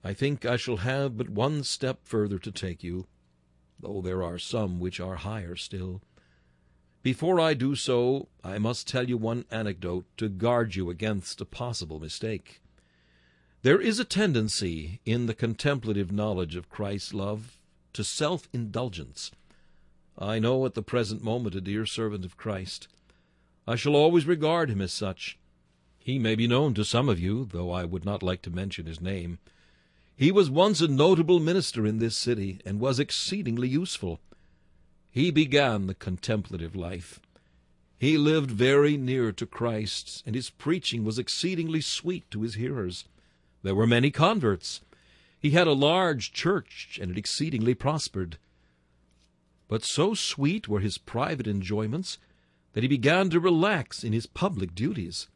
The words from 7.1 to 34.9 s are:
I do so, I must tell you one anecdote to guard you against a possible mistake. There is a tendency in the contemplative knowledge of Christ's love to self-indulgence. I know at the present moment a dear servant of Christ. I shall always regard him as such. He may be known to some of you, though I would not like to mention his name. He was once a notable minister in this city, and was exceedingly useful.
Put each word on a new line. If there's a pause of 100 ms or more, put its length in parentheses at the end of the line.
I
do
so, (140)
I
must
tell
you
one
anecdote (120)
to
guard
you
against
a
possible
mistake. (1000)
There
is
a
tendency
in
the
contemplative
knowledge
of
Christ's
love (360)
to
self-indulgence. (880)
I
know
at
the
present
moment
a
dear
servant
of
Christ. (800)
I
shall
always
regard
him
as
such. (580)
He
may
be
known
to
some
of
you,
though
I
would
not
like
to
mention
his
name. (760)
He
was
once
a
notable
minister
in
this
city,
and
was
exceedingly
useful. (880)